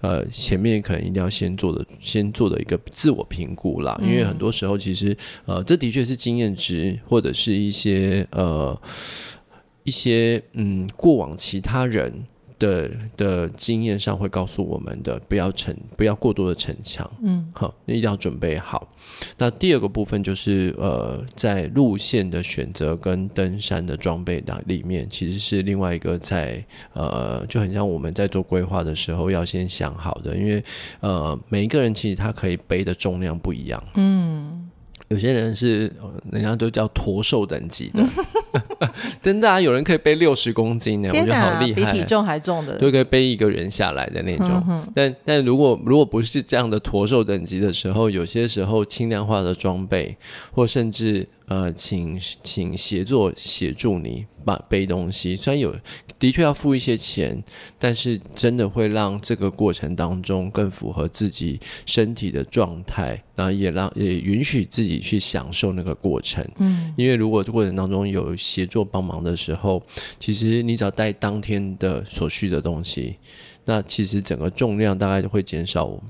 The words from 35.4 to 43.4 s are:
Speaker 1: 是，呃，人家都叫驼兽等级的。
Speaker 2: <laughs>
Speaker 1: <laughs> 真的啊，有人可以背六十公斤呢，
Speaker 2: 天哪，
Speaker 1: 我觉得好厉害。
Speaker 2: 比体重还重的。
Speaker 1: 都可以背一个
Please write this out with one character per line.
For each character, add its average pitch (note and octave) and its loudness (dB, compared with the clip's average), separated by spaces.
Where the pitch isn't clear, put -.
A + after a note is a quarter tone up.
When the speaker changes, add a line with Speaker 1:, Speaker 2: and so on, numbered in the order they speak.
Speaker 1:
是， A2 2
呃， G#2 -14
人 A2 -2
家 G#2+ 0
都 A2+ 0
叫 A2 2
驼 G2+ 0
兽 A2 2
等 - -6
级 - -6
的。 A3+ 4
Speaker 2:
<laughs> - 0
Speaker 1:
<laughs> - -4
真 G3 2
的 A3 6
啊， F#3+ 6
有 D#3 6
人 C3 4
可 F3+ 4
以 D#3 6
背 D3+ 6
六 D#3+ 6
十 B2 2
公 A2+ 2
斤 G#2+ 0
呢， F#2+ 0
Speaker 2:
天 - 4
哪， - 4
Speaker 1:
我 - 4
觉 - 4
得 - 0
好 - 0
厉 - 0
害。 G#3 2
Speaker 2:
比 G#3 2
体 E3+ 2
重 G#3+ 4
还 D#3 0
重 D#3+ -2
的。 C#3 -6
Speaker 1:
都 C#3 6
可 C3 6
以 C3 6
背 C3 4
一 B2+ 2
个 G#2 4